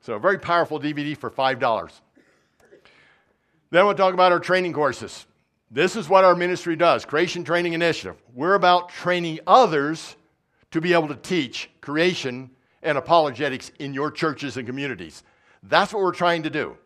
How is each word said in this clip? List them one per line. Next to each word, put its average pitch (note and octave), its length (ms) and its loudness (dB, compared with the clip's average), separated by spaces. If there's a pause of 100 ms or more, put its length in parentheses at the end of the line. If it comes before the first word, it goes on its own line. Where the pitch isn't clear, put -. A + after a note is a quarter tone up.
So A#2+ 120 -8
a G#2 60 -6
very F#3+ 180 0
powerful D#3 420 -2
D D3 140 -6
V D3 100 -6
D D3 120 -6
for B2 160 -10
five C3 280 -2
dollars. A2 420 -2 (1700)
Then F3 140 6
we'll G3+ 100 2
talk F#3+ 180 2
about F#3 180 6
our F3 80 2
training F3+ 320 0
courses. C#3 540 -4 (440)
This D#3+ 260 0
is G3 120 -6
what F#3+ 160 6
our F3+ 120 8
ministry F3 400 -4
does, D#3+ 280 2
Creation D3+ 400 -4
Training E3+ 300 -2
Initiative. E3 480 -4 (120)
We're D3 200 0
about F3+ 360 4
training E3+ 580 -4
others E3 680 2 (540)
to D#3+ 100 -4
be F3 140 0
able E3 140 4
to C#3+ 80 -8
teach - 560 -6 (100)
creation C#3+ 720 -2 (320)
and D3 140 0
apologetics C#3 840 0
in C#3 140 -8
your C#3+ 180 -4
churches C#3+ 460 -4
and B2+ 100 -10
communities. B2 560 -10 (400)
That's E3 300 2
what G3+ 100 0
we're F3+ 80 2
trying E3+ 320 0
to D3+ 80 -4
do. A#2+ 340 -6